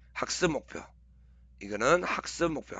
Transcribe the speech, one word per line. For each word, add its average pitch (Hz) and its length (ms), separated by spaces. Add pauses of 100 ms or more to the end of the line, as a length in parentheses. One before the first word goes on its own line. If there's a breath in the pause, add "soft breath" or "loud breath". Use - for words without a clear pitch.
(140)
학습 - 380
목표. - 280 (800)
이거는 117 440
학습 - 480
목표. 135 280